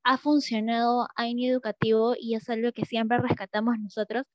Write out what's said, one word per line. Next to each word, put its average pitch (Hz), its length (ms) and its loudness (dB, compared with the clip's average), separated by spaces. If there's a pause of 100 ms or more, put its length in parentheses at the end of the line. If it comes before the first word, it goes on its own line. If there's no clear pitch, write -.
ha 254 120 2
funcionado 240 1000 0
AINI 240 320 0
Educativo, 226 680 2
y 226 180 -4
es 220 140 -6
algo 233 220 -2
que - 140 -4
siempre 226 320 0
rescatamos 240 600 0
nosotros, 214 440 -4 (100)